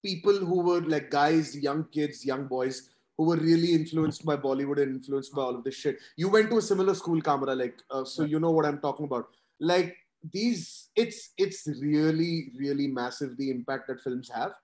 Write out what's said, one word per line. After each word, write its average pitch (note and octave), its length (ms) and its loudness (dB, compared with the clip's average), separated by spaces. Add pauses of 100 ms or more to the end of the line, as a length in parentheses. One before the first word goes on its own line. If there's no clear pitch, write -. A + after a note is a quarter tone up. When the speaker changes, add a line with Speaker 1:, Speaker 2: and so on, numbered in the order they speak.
Speaker 1:
people G3 300 2 (120)
who F3+ 160 2
were, F3 160 4 (120)
like, C#3+ 180 0
guys, D3+ 380 4 (140)
young D3 180 0 (140)
kids, D3 300 -2
young C3+ 260 -2
boys B2+ 260 -2 (420)
who D#3+ 100 2
were E3+ 80 4
really E3 400 4
influenced D#3+ 480 0
by D3+ 180 2
Bollywood C#3 400 0
and C3+ 140 0
influenced C3+ 380 -6
by C#3 80 -2
all B2+ 140 -2
of A#2+ 80 -12
this C3+ 100 -4
shit. C#3 220 -4 (200)
You E3+ 180 -2
went G#3+ 160 6
to A#3 80 4
a G#3 40 4
similar F#3+ 320 2
school, E3 340 0
Kamra, C3+ 340 0
like, B2 180 -4 (100)
uh, C3+ 140 -4
so D#3+ 180 -4
Speaker 2:
Yeah. D3+ 120 0
Speaker 1:
you D#3 100 0
know E3 140 4
what D3+ 100 4
I'm C#3+ 160 -2
talking D3 220 -4
about. B2 200 -4 (320)
Like, F3 380 2 (360)
these, G3+ 600 -4
it's, - 380 -2 (140)
it's - 200 -10 (140)
really, D#3+ 760 0
really C#3+ 300 -2 (120)
massive, B2 380 -6
the C3+ 140 -4
impact C3 380 -6
that B2 120 -8
films B2+ 360 -8
have D3 160 -4 (120)